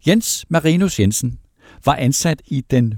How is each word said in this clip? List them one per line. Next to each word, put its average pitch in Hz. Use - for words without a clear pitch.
Jens -
Marinus 165
Jensen 107
var 147
ansat 143
i 135
den 120